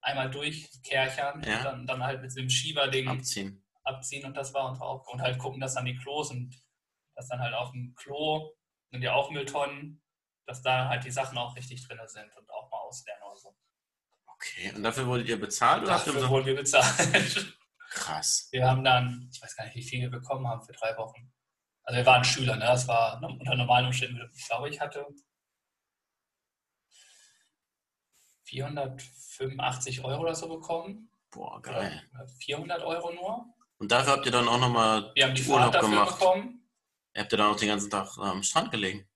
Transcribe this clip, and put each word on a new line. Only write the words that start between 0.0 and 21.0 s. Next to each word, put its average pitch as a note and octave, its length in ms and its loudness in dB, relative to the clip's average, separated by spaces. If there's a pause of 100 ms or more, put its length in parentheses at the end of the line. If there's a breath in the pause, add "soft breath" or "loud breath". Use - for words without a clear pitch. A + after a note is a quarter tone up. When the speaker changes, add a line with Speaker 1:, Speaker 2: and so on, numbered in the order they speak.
Speaker 1:
einmal C3+ 280 -2
durchkerchern C#3+ 1120 -4
Speaker 2:
Ja. A2 160 0
Speaker 1:
und B2+ 40 -4
dann, B2+ 240 -6
dann B2+ 160 -4
halt C3+ 180 -4
mit B2+ 100 -12
so C3 100 -10
einem C3 80 -4
Schieberding C3 580 0
Speaker 2:
Abziehen. G#2 580 -6 (200)
Speaker 1:
abziehen C3+ 400 -8
und C3+ 100 -10
das C3+ 180 -8
war C3+ 160 -2
unsere B2+ 160 -10
Aufgabe. C3 320 -10
Und B2+ 40 -6
halt B2+ 180 -2
gucken, C3+ 220 -8
dass A#2+ 140 -4
dann C3 100 -4
die B2+ 100 -6
Klos D3 360 -6
und B2+ 220 -10 (640)
dass B2+ 140 -14
dann B2 100 -6
halt A#2+ 140 -4
auf B2 180 -6
dem B2 240 -10
Klo D#3 560 -4 (400)
und B2+ 120 -8
ja G#2 100 0
auch C#3 160 2
Mülltonnen, C#3+ 760 -6 (440)
dass C3 160 -12
da B2+ 260 2
halt B2 160 -2
die B2+ 60 -10
Sachen C3 260 -4
auch A#2+ 180 -6
richtig - 320 -16
drin G#2 200 -14
sind G#2+ 280 -20
und G#2 140 -20
auch G#2+ 220 -12
mal A2 80 -6
ausleeren - 420 -12
oder G2+ 160 -18
so. - 180 -20 (800)
Speaker 2:
Okay, - 400 -10
und G#2+ 60 -8
dafür A#2 240 -2
wurdet B2 220 0
ihr A2+ 120 0
bezahlt B2 440 4
oder F#3+ 100 2
habt E3+ 140 2
ihr D3 60 -2
Speaker 1:
Dafür C3 140 0
Speaker 2:
so C3 60 4
Speaker 1:
wurden C3+ 140 4
wir C3+ 80 2
bezahlt. - 1000 2 (220)
<laughs> - 140 -20
Speaker 2:
Krass. - 600 -2
Speaker 1:
Wir B2+ 160 4
haben C3 160 4
dann, B2 480 2
ich - 100 -18
weiß - 140 -16
gar A2 100 -10
nicht, - 100 -14
wie B2 80 -10
viel B2+ 180 -6
wir B2 80 -4
bekommen B2+ 380 -4
haben A2+ 180 -6
für - 80 -20
drei A2+ 240 -4
Wochen. A2+ 340 -10 (520)